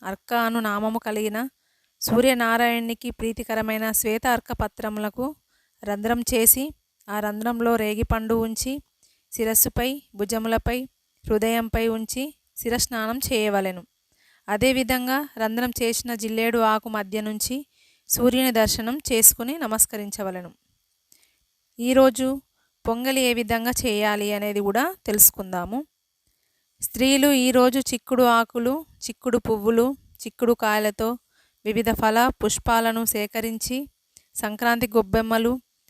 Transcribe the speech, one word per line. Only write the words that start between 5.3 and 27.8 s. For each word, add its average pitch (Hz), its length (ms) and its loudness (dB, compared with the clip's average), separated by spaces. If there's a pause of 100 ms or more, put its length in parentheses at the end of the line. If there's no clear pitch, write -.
రంధ్రం 208 380 -2
చేసి, 254 500 2 (380)
ఆ 208 100 -4
రంధ్రంలో 226 560 0
రేగిపండు 220 600 -2
ఉంచి, 226 440 -4 (520)
శిరస్సుపై, 240 680 0 (140)
భుజములపై, 226 760 -2 (380)
హృదయంపై 226 600 0
ఉంచి 226 480 -6 (220)
శిరస్నానం 233 600 -2
చేయవలెను. 202 680 -2 (640)
అదేవిధంగా 254 880 0
రంధ్రం 226 320 -2
చేసిన 233 440 -2
జిల్లేడు 226 440 0
ఆకు 220 320 2
మధ్య 214 320 -6
నుంచి 214 440 -6 (440)
సూర్యుని 254 420 2
దర్శనం 226 460 0
చేసుకుని 240 600 2
నమస్కరించవలెను. 208 920 -4 (1300)
ఈరోజు 262 640 4 (460)
పొంగలి 254 340 0
ఏ 247 120 2
విధంగా 233 380 -2
చేయాలి 208 640 -2
అనేది 208 260 -4
కూడా 233 360 0 (100)
తెలుసుకుందాము. 202 800 0 (960)
స్త్రీలు 269 500 4
ఈరోజు 254 480 4
చిక్కుడు 254 440 0